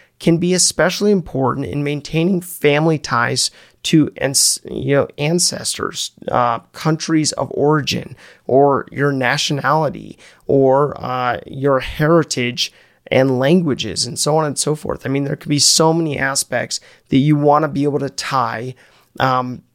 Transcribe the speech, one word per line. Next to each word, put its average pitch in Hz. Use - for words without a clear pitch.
can 165
be 175
especially 180
important 135
in -
maintaining 160
family 151
ties 123
to 151
ans-, -
you 135
know, 127
ancestors, -
uh, 120
countries 156
of -
origin, 143
or 139
your 143
nationality, 135
or, 135
uh, 123
your 135
heritage 147
and 131
languages, 135
and -
so 151
on 156
and 139
so 151
forth. -
I -
mean, 139
there 147
could -
be 147
so 160
many 160
aspects 135
that -
you 147
wanna 147
be 139
able 143
to 135
tie, 123
um, 127